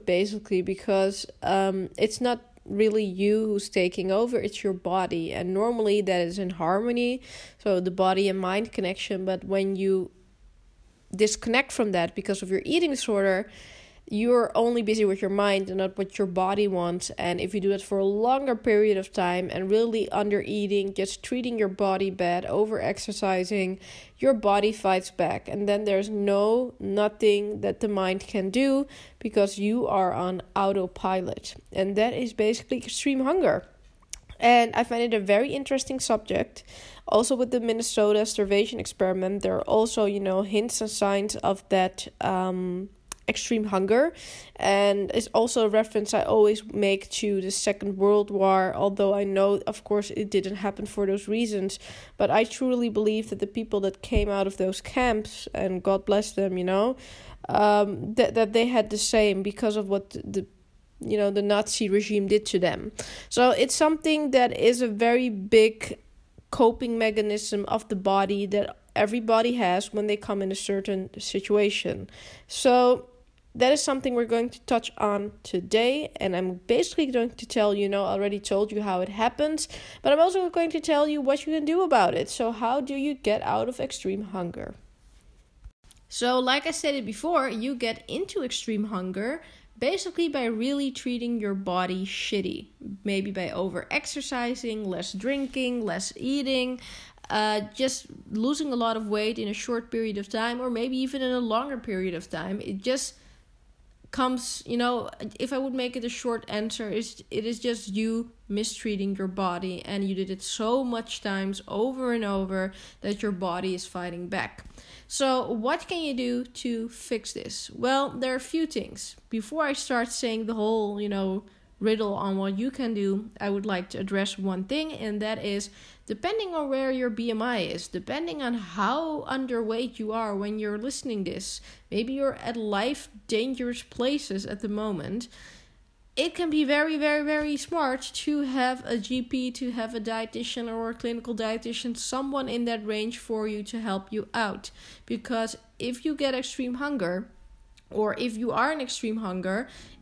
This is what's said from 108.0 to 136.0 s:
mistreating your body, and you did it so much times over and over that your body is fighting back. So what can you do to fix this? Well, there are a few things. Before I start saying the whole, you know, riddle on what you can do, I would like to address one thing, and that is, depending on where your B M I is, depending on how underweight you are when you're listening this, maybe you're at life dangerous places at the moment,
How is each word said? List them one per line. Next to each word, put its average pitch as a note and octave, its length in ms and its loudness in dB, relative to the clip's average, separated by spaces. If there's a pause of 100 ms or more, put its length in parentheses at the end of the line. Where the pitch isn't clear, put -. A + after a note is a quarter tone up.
mistreating G3+ 680 -4
your F#3+ 120 -4
body, F#3 580 -4
and G3 180 -4
you G3 120 -2
did F#3+ 160 -4
it F#3+ 100 -10
so A#3+ 420 0
much A3+ 380 -6
times G3 460 -2
over B3+ 440 -2
and A#3 140 0
over F#3+ 480 -2 (280)
that G3+ 200 -4
your G#3 100 0
body F3+ 440 -2
is F3+ 100 -8
fighting F3 420 -8
back. - 380 -6 (420)
So C4 440 0
what B3 360 -2
can F4 120 -4
you D4 160 -4
do B3 280 -2
to A#3 460 -6
fix - 440 -8
this? - 360 -10
Well, C4+ 400 0
there B3+ 240 -4
are B3+ 40 -2
a - 20 -2
few D#4+ 260 -2
things. - 500 -8 (140)
Before A#3 340 -4
I C#4+ 100 0
start A#3+ 340 -2
saying A3+ 400 -4
the A3+ 80 -4
whole, G#3 440 0
you G#3 100 -4
know, G3 340 -2 (360)
riddle G#3+ 360 0
on G3 220 -2
what G3 200 -2
you B3+ 140 -2
can A#3 240 -4
do, G3+ 340 0 (100)
I G3+ 120 -2
would G3+ 140 -2
like F#3 260 -2
to - 80 -8
address G3 400 -2
one F#3+ 240 -2
thing, D4+ 280 -4
and G#3 300 -6
that G#3+ 240 -4
is, G3+ 240 -4 (380)
depending F4+ 460 -4
on D4+ 140 -2
where C4+ 240 0
your B3+ 180 0
B A#3 220 -2
M A3 100 -2
I A#3+ 180 0
is, E3+ 280 -4
depending D4+ 540 -6
on A#3+ 140 -2
how A#3 760 -2
underweight A#3+ 680 -4
you G#3+ 140 -6
are A3 240 -4
when G#3 240 -4
you're G#3 180 -4
listening A3+ 460 -6
this, - 380 -8 (280)
maybe A3+ 240 -4
you're C4+ 220 0
at A#3 220 -6
life G#3+ 500 -2 (200)
dangerous A#3+ 540 -2
places B3 640 -2
at G#3 140 -8
the A3+ 80 -6
moment, G#3 640 -4 (880)